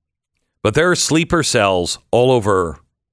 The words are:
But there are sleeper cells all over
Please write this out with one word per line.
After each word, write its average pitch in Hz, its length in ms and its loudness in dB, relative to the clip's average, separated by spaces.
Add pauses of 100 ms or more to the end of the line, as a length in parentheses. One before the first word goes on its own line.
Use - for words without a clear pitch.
(640)
But 104 120 -2
there 165 160 2
are 175 60 0
sleeper 160 480 -2
cells 95 560 0 (100)
all 123 220 2
over 95 480 -2 (320)